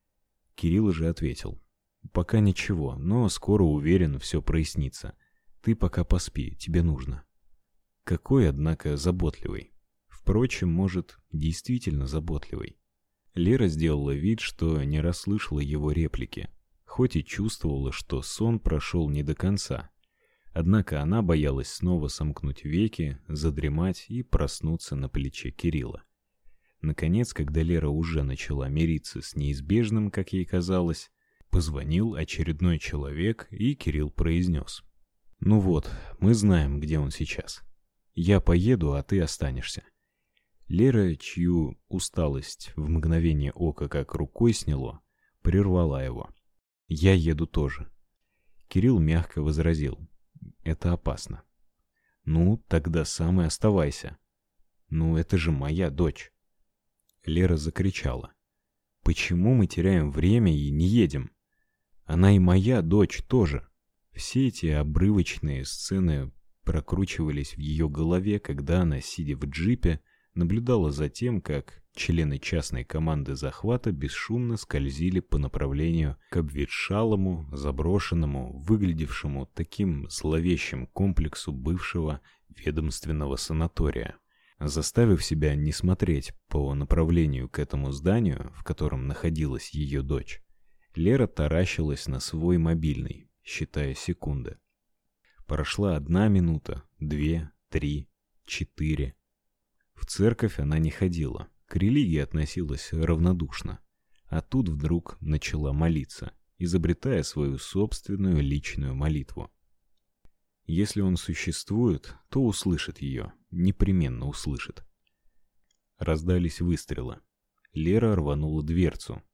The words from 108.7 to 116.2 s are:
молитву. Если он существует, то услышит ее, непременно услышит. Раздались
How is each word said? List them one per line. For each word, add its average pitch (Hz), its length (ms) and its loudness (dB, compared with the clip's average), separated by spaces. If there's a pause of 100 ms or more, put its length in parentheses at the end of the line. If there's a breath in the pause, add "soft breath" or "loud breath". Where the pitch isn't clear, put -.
молитву. 69 560 -4 (1120)
Если 101 360 -2
он 92 140 2
существует, 87 1000 -2 (140)
то 135 140 0
услышит 104 580 -2
ее, 67 300 -8 (200)
непременно 85 760 2
услышит. - 560 -8 (1120)
Раздались 82 640 0